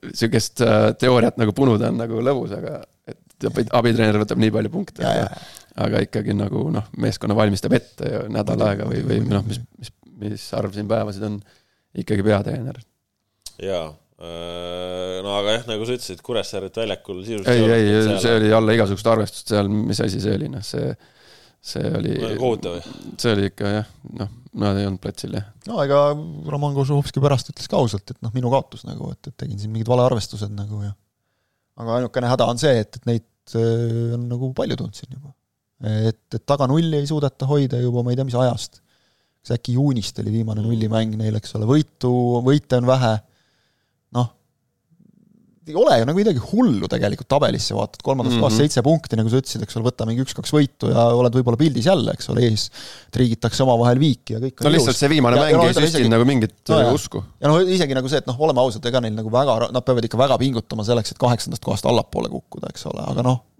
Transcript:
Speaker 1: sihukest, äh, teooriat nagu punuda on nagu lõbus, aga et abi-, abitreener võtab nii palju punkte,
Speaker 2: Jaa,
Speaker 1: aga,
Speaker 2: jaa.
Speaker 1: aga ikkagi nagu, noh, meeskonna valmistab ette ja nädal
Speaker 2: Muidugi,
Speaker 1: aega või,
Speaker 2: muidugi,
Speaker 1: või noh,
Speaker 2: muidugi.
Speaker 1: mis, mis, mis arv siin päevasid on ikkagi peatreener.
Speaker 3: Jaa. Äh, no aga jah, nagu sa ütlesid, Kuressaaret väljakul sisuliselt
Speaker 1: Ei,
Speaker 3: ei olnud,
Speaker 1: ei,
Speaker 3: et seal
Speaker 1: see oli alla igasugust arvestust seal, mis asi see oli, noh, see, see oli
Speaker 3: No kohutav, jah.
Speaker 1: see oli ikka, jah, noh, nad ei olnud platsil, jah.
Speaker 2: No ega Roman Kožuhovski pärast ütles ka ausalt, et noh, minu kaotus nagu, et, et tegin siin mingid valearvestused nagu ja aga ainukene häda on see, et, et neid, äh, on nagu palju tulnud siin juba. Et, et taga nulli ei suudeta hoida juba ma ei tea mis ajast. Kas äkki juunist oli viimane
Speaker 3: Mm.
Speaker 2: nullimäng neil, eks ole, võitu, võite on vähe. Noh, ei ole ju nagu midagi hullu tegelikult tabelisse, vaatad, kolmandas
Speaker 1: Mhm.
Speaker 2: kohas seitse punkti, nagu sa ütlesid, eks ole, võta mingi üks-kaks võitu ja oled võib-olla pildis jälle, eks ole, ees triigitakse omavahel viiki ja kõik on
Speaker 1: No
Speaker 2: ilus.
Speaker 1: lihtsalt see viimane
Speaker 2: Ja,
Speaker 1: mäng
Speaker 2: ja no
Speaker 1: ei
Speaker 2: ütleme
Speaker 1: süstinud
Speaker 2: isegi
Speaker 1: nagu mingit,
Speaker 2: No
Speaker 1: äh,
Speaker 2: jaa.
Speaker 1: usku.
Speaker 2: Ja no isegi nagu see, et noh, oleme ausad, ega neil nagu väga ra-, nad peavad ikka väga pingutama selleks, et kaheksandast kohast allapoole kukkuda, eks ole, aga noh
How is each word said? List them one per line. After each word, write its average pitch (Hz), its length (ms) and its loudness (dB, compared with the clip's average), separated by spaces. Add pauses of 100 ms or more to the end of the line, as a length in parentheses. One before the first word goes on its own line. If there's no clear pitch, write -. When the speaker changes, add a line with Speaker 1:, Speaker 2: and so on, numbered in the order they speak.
Speaker 1:
sihukest, - 520 -2
äh, 113 160 4 (240)
teooriat 120 400 2
nagu 107 160 2
punuda 117 320 4
on 113 80 -2
nagu 113 240 -4
lõbus, 127 320 -2
aga - 300 -10 (240)
et - 420 -10
abi-, - 240 -2
abitreener 113 480 4
võtab 110 160 -2
nii 110 160 2
palju 107 160 -2
punkte, - 320 -8
Speaker 2:
Jaa, 110 140 0
Speaker 1:
aga, - 100 0
Speaker 2:
jaa. - 220 -12 (400)
Speaker 1:
aga 110 180 0
ikkagi 107 320 -4
nagu, 101 320 -2
noh, 110 160 -4 (160)
meeskonna 110 320 -2
valmistab 107 400 2
ette - 320 -4
ja 110 200 -4
nädal 110 280 -4
Speaker 2:
Muidugi, 107 160 0
Speaker 1:
aega 101 160 -4
või, 110 160 -4
Speaker 2:
muidugi, 110 240 -2
Speaker 1:
või 101 80 -2
noh, 101 80 0
Speaker 2:
muidugi. 110 320 -6
Speaker 1:
mis, - 160 -18
mis, - 400 -14
mis 104 240 -12
arv 104 240 -6
siin 104 100 -6
päevasid 107 380 -4
on 104 160 -8 (540)
ikkagi 104 340 -2
peatreener. 107 480 -2 (800)
Speaker 3:
Jaa. 87 320 -6 (280)
Äh, 87 1000 -10
no 101 160 -6
aga 104 220 0
jah, 120 80 -6
nagu 110 180 -6
sa 123 120 -4
ütlesid, - 260 -12
Kuressaaret 98 540 -6
väljakul 110 440 -6
sisuliselt 104 300 -6
Speaker 1:
Ei, 123 100 4
Speaker 3:
ei 113 60 4
olnud, 113 100 4
Speaker 1:
ei, 107 140 4
Speaker 3:
et 107 160 4
seal 101 140 2
Speaker 1:
see 117 180 2
oli 107 140 4
alla 110 240 4
igasugust 104 320 0
arvestust 110 440 0
seal, 101 160 2
mis 107 320 -2
asi 101 200 -2
see 101 160 0
oli, 98 120 -4
noh, 104 160 -10
see, 127 300 -6 (680)
see - 280 -6
oli - 240 -4
Speaker 3:
No 113 200 -4
kohutav, 107 420 -4
jah. 85 100 -14 (260)
Speaker 1:
see 117 200 0
oli 98 160 2
ikka, 101 240 -4
jah, 107 160 -4 (240)
noh, 104 160 -8 (260)
nad 101 240 0
ei 101 80 -2
olnud 95 160 -6
platsil, - 320 -8
jah. 104 120 -8 (160)
Speaker 2:
No 208 180 -6
ega 143 200 2 (440)
Roman 143 300 -4
Kožuhovski 139 440 0
pärast 139 320 0
ütles - 160 -14
ka 196 120 0
ausalt, 110 320 -2
et - 120 -14
noh, 117 80 -6
minu 123 200 -2
kaotus - 360 -2
nagu, - 240 -10
et, - 160 -14
et - 120 -16
tegin 104 200 -8
siin 107 120 -8
mingid 110 200 -2
valearvestused 117 640 0
nagu 101 280 -8
ja 101 80 -6 (840)
aga 117 180 -4
ainukene 123 320 -2
häda 123 200 2
on 120 120 -2
see, 143 200 4
et, - 160 -6
et - 120 -12
neid, 117 160 0 (320)
äh, 117 600 0
on 120 120 -6
nagu 123 240 -4
palju - 280 -4
tulnud - 200 -8
siin - 160 -18
juba. 143 160 -18 (500)
Et, 110 380 0 (160)
et 110 80 -6
taga 143 240 0
nulli 156 320 2
ei 143 80 -4
suudeta 143 400 -2
hoida 135 320 0
juba 123 240 0
ma 123 80 -2
ei 123 80 0
tea 135 80 -2
mis 123 80 -4
ajast. 123 460 -2 (640)
Kas - 100 -2
äkki 123 240 -2
juunist 135 400 0
oli 104 160 -4
viimane 110 240 -2
Speaker 3:
Mm. 107 80 -2
Speaker 2:
nullimäng 110 480 0
neil, 110 240 -2
eks - 160 -12
ole, 110 120 -2
võitu, 135 440 0 (320)
võite 139 380 2
on 123 80 0
vähe. 123 240 4 (1040)
Noh, 123 80 2 (1400)
ei 156 80 -8
ole 226 220 6
ju 113 80 4
nagu 160 100 0
midagi 196 240 2
hullu 196 480 2
tegelikult 104 400 -2
tabelisse, 120 480 2
vaatad, 110 240 -6
kolmandas 131 320 0
Speaker 1:
Mhm. 117 80 2
Speaker 2:
kohas 117 160 2
seitse 139 240 4
punkti, 156 380 2
nagu 110 100 2
sa 120 80 2
ütlesid, 123 240 -4
eks - 160 -8
ole, 113 80 -2
võta 117 240 -2
mingi 120 140 0
üks-kaks - 320 -8
võitu 139 340 2
ja 117 140 4 (100)
oled 123 220 4
võib-olla 120 260 2
pildis 135 240 2
jälle, 143 320 4
eks - 160 -12
ole, 117 160 2
ees 107 140 0 (500)
triigitakse 117 500 0
omavahel 123 380 4
viiki 143 320 0
ja 110 80 -6
kõik 131 160 -6
on 131 80 -4
Speaker 1:
No 147 60 6
Speaker 2:
ilus. 165 160 6
Speaker 1:
lihtsalt 127 100 2
see 143 160 2
viimane 127 240 6
Speaker 2:
Ja, - 60 6
Speaker 1:
mäng 156 100 4
Speaker 2:
ja - 40 6
no 170 100 6
Speaker 1:
ei - 20 6
Speaker 2:
ütleme 147 160 4
Speaker 1:
süstinud 160 160 2
Speaker 2:
isegi 113 140 4
Speaker 1:
nagu 117 100 6
mingit, 127 300 2 (140)
Speaker 2:
No 110 100 6
Speaker 1:
äh, - 80 6
Speaker 2:
jaa. 117 60 4
Speaker 1:
usku. - 300 -4 (160)
Speaker 2:
Ja 143 100 0
no 156 120 6
isegi 185 320 2
nagu 131 160 -2
see, 143 80 0
et - 100 -2
noh, 123 120 -4
oleme 147 260 2
ausad, 107 200 -4
ega 120 160 2
neil 110 120 -4
nagu 110 160 -6
väga 123 300 2
ra-, 117 120 -2
nad 123 140 -2
peavad 117 240 2
ikka 110 80 -4
väga 131 220 2
pingutama 117 440 -2
selleks, 113 280 0
et - 100 -6
kaheksandast - 420 0
kohast - 220 -4
allapoole 117 440 0
kukkuda, - 440 -12
eks - 140 -14
ole, - 180 -8
aga 117 180 -4
noh 127 220 0 (140)